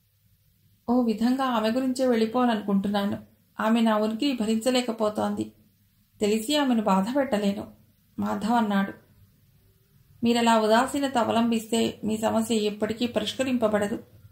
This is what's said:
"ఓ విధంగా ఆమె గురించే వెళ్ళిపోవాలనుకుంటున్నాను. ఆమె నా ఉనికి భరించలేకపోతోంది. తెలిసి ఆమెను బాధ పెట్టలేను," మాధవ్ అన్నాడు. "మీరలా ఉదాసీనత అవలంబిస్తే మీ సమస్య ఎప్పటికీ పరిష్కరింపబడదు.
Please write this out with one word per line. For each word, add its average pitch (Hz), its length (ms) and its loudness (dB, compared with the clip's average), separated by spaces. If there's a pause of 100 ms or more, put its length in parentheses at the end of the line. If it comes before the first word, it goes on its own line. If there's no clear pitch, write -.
(920)
"ఓ 247 100 2
విధంగా 240 420 0
ఆమె 226 260 0
గురించే 262 360 0
వెళ్ళిపోవాలనుకుంటున్నాను. 208 1120 0 (420)
ఆమె 226 200 4
నా 226 160 4
ఉనికి 226 360 0
భరించలేకపోతోంది. 220 1200 -2 (680)
తెలిసి 220 360 0
ఆమెను 254 260 2
బాధ 190 240 2 (100)
పెట్టలేను," 214 500 -2 (520)
మాధవ్ 208 340 -4
అన్నాడు. 208 400 0 (1300)
"మీరలా 233 360 4
ఉదాసీనత 262 580 2
అవలంబిస్తే 226 840 0
మీ 214 120 -2
సమస్య 220 380 0
ఎప్పటికీ 214 520 -2
పరిష్కరింపబడదు. 220 960 -2 (300)